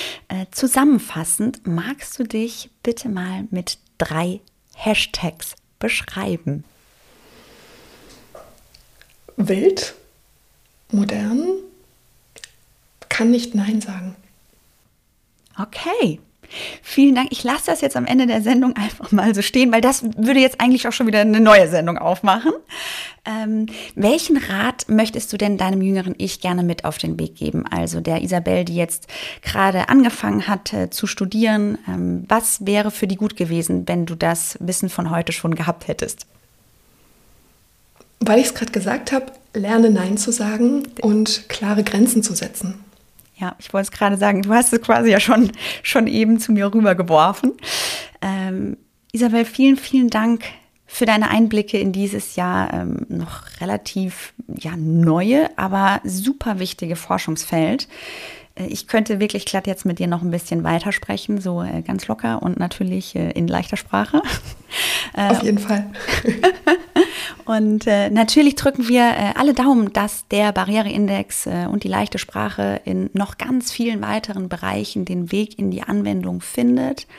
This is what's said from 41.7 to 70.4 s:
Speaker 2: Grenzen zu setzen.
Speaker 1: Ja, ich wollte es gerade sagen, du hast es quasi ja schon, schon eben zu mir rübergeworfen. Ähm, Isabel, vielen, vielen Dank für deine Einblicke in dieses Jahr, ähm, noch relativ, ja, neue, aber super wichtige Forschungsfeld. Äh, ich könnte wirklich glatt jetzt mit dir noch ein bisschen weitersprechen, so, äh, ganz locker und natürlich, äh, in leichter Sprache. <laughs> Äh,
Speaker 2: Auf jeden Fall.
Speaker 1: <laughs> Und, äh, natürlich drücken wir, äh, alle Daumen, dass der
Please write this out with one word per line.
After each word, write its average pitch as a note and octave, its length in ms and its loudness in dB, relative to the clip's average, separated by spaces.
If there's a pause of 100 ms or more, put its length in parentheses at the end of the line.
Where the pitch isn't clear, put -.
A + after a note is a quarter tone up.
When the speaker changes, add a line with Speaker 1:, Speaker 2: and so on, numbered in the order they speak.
Speaker 2:
Grenzen A3 400 4
zu E3+ 120 -2
setzen. F3+ 400 -6 (600)
Speaker 1:
Ja, F3+ 220 -8
ich - 140 -16
wollte G3 180 0
es - 0 -
gerade G3+ 260 0
sagen, G3+ 260 2
du G3+ 100 2
hast A#3+ 200 4
es A#3 80 4
quasi A#3 300 4
ja G3 80 6
schon, A3 320 6 (320)
schon A3+ 240 2
eben A3 320 4
zu A3+ 140 0
mir G3+ 200 2
rübergeworfen. F#3 800 4 (680)
Ähm, F#3+ 560 -4 (340)
Isabel, A#3 340 2
vielen, C4+ 320 6
vielen B3+ 340 2
Dank A3+ 340 0 (420)
für - 200 -2
deine G#3+ 240 2
Einblicke G#3+ 500 2
in G3 100 0
dieses G3 460 -4
Jahr, F3+ 360 -2
ähm, - 360 -4
noch E3 340 -8 (180)
relativ, F#3+ 760 -6 (120)
ja, E3 300 -10
neue, E3 840 2
aber G3 460 0
super G3+ 560 -4
wichtige F3 340 -6
Forschungsfeld. E3+ 920 -2 (640)
Äh, F#3 120 -10
ich - 200 -10
könnte G#3+ 320 0
wirklich G3+ 280 -2
glatt F#3+ 200 -4
jetzt F#3+ 200 -4
mit F3 120 -2
dir F3+ 80 -2
noch E3+ 160 -2
ein F3 80 -2
bisschen E3+ 320 -2
weitersprechen, F#3+ 800 -2
so, F3+ 220 -4
äh, E3 200 -4
ganz F#3+ 240 -6
locker - 360 -4
und - 180 -2
natürlich, F#3 560 -4
äh, E3+ 160 -2
in E3+ 160 -2
leichter F3 280 -4
Sprache. G#3 500 0
<laughs> - 40 -6 (840)
Äh, G3+ 140 0
Speaker 2:
Auf G3 140 4
jeden G#3 160 2
Fall. G3+ 320 -2 (340)
Speaker 1:
<laughs> - 1200 0
Und, G#3+ 420 2
äh, G3+ 220 2
natürlich A3+ 460 6
drücken C4+ 340 0
wir, B3 140 6
äh, G#3 320 2
alle C#4 180 4
Daumen, B3 400 4
dass G3+ 360 -2
der G#3 240 2